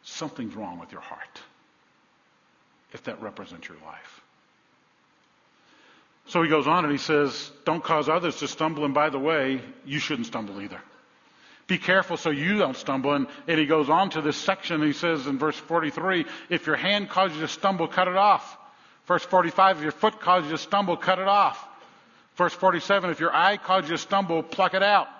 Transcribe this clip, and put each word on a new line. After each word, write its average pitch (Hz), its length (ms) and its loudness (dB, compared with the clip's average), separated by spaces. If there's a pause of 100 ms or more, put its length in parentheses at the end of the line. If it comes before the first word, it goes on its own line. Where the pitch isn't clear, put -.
Something's 123 540 -10
wrong 87 240 -10
with - 100 -18
your - 100 -16
heart - 400 -18 (1500)
if - 120 -20
that 107 180 -12
represents 90 460 -16
your 80 180 -18
life. - 340 -20 (2000)
So 175 160 2
he 165 60 2
goes 147 180 4
on 165 180 2
and 147 60 0
he 143 80 0
says, 147 540 -2 (120)
"Don't 165 200 -2
cause 151 240 2
others 165 300 0
to 139 100 -6
stumble, 156 360 -4
and 139 80 -2
by 147 180 2
the 135 80 -6
way, 135 420 0 (260)
you 139 140 -4
shouldn't 120 260 -4
stumble 101 340 -10
either. 98 200 -14 (880)
Be 180 100 0
careful 180 380 0
so 165 140 -2
you 160 280 0
don't 135 180 2
stumble." 135 380 0
And, 139 140 -2 (180)
and 160 140 2
he 151 60 2
goes 151 220 2
on 180 220 4
to 160 100 -4
this 147 160 -2
section, 190 400 -4
and 151 80 0
he 147 80 2
says 151 360 -2
in 139 100 -2
verse 147 180 -2
forty-three, 165 680 -2 (220)
"If 170 180 -2
your 156 80 2
hand 196 340 0
causes 185 280 0
you 156 60 -6
to 151 60 -4
stumble, 185 380 0
cut 185 220 0
it 180 80 -2
off." 196 420 2 (480)
Verse 175 180 0
forty-five, 185 520 4
"If 151 80 -8
your 156 80 -2
foot - 280 0
causes 175 300 2
you 160 60 -2
to - 60 -6
stumble, 190 340 0
cut 180 240 0
it 190 80 0
off." 196 360 2 (720)
Verse 175 160 2
forty-seven, 185 580 2
"If 147 100 -4
your 170 120 0
eye 185 240 4
causes 185 340 0
you 165 60 0
to - 60 -4
stumble, 170 400 0
pluck 185 320 0
it 190 80 2
out." 196 260 4 (100)